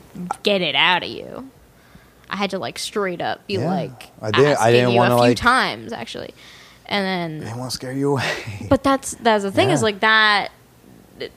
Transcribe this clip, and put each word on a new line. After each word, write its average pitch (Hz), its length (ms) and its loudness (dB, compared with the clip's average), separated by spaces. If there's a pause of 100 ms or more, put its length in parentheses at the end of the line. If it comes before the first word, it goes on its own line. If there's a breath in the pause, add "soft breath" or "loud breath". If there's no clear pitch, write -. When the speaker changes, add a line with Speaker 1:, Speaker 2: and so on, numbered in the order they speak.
(420)
Speaker 1:
get 202 180 2
it 151 140 -2
out 165 300 4
of - 40 -8
you. 117 400 -12 (800 soft breath)
I - 80 -8
had 196 140 -4
to, 196 80 -6
like, 123 200 -8
straight 190 440 -4
up 110 240 -6
be - 80 -6
Speaker 2:
Yeah. 160 160 -2
Speaker 1:
like, 151 400 -8 (100)
Speaker 2:
I 110 120 -6
didn't, 131 140 6
I 147 60 4
Speaker 1:
asking 117 200 4
Speaker 2:
didn't 123 180 6
Speaker 1:
you 120 80 2
Speaker 2:
wanna, 120 160 4
Speaker 1:
a 120 40 4
few 120 100 6
Speaker 2:
like, 123 100 4
Speaker 1:
times, 208 560 0
actually. - 400 -12 (520 loud breath)
And 202 200 -2
then 170 340 -4
Speaker 2:
I - 60 -10
didn't 113 140 -10
wanna 127 100 -8
scare 127 220 -10
you 139 180 0
away. 135 200 0 (180)
<laughs> - 200 -12
Speaker 1:
But 269 160 2
that's, 269 380 -2
that's 214 200 2
the 196 100 -4
thing, 359 180 2
is, 277 100 2
Speaker 2:
Yeah. 226 40 2
Speaker 1:
like, 208 160 -2
that, 214 500 4 (880)